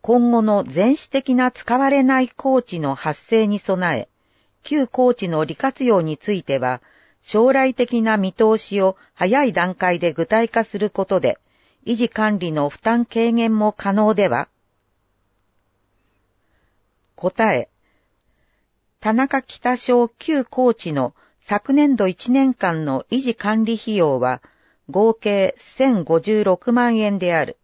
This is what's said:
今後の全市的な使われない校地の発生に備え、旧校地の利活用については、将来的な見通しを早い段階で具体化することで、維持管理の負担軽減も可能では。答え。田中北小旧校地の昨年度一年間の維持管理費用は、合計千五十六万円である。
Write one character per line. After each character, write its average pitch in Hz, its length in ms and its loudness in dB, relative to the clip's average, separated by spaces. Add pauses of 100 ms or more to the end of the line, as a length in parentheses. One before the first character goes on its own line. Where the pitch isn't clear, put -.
今 240 300 2
後 233 100 2
の 208 220 2
全 190 320 0
市 - 120 -16
的 269 280 -2
な 254 160 2
使 - 260 -4
わ 269 120 2
れ 277 120 2
な 262 200 2
い 254 80 -2
校 262 320 0
地 175 180 -10
の 139 160 -2
発 - 260 -6
生 220 240 2
に 208 140 -2
備 180 400 -2
え、 - 100 -10 (540)
旧 277 240 -2
校 247 260 2
地 202 140 -4
の 160 160 -2
利 - 140 -6
活 269 260 -4
用 220 180 4
に 156 160 -4
つ - 140 -8
い 190 120 -4
て 139 160 -2
は、 123 220 -4 (400)
将 233 300 2
来 262 220 2
的 240 280 -2
な 220 140 0
見 190 160 -2
通 220 260 2
し 202 220 -6
を 190 160 2 (180)
早 226 300 0
い 247 80 0
段 180 240 -2
階 180 240 0
で 170 140 -2
具 160 120 -4
体 226 220 0
化 226 160 -2
す 214 160 -8
る 202 100 -2
こ - 140 -4
と 190 160 0
で、 143 180 -2 (480)
維 233 100 -2
持 226 120 0
管 214 320 -2
理 165 140 -4
の 147 160 -2
負 - 120 -14
担 233 240 0
軽 226 280 0
減 226 260 0
も 214 140 0
可 - 180 -6
能 214 220 2
で 185 160 2
は。 123 180 -2 (2750)
答 196 380 0
え。 120 160 -4 (1300)
田 214 100 0
中 262 300 0
北 - 340 -4
小 240 320 2
旧 277 380 -4
校 254 280 0
地 170 200 -8
の 135 200 -2 (280)
昨 - 320 -4
年 285 220 4
度 202 120 0
一 185 240 -6
年 269 220 2
間 165 320 -2
の 135 260 -4
維 240 80 -2
持 262 160 -4
管 220 300 -2
理 226 100 -2
費 214 220 -6
用 143 240 0
は、 123 200 -2 (480)
合 208 240 2
計 202 440 0
千 247 480 0
五 160 160 2
十 214 240 0
六 190 260 0
万 240 260 2
円 208 220 -2
で 175 160 0
あ 156 80 0
る。 - 200 -8